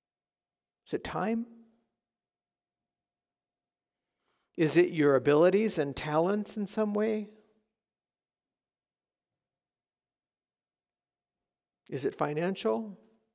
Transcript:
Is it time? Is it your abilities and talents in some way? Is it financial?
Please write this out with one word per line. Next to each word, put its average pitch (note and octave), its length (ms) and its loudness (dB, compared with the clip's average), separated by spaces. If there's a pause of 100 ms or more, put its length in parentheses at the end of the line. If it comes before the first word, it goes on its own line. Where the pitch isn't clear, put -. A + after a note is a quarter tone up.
(880)
Is - 80 -8
it - 100 -4
time? A3 420 -4 (3000)
Is D#3 200 2
it F3 140 4
your C#3+ 240 4
abilities F3+ 640 4
and C#3+ 160 -2
talents F3+ 640 -2
in G#3 100 -4
some G#3 280 -2
way? G#3+ 340 -2 (4000)
Is C3+ 160 -8
it - 100 -2
financial? F#3+ 840 -2 (360)